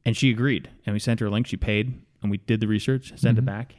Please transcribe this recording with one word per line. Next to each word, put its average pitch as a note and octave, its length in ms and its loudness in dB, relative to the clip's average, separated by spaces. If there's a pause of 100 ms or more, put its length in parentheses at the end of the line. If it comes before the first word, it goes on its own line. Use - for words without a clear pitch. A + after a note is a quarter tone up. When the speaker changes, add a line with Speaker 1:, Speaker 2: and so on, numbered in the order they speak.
Speaker 1:
And A2+ 100 2
she C3+ 140 4
agreed, A#2 400 0 (160)
and G#2+ 80 -4
we G#2 60 0
sent A2+ 200 0
her A#2 60 -2
a G#2 40 0
link. G#2+ 180 0
She F#2+ 100 -6
paid, A2 420 -2 (220)
and G2+ 100 0
we G2+ 60 -2
did A2 240 0
the A2 60 0
research, C3 500 0
sent A#2 200 4
it A#2 40 4
Speaker 2:
Mm-hmm. B2+ 60 2
Speaker 1:
back. G#2+ 320 -6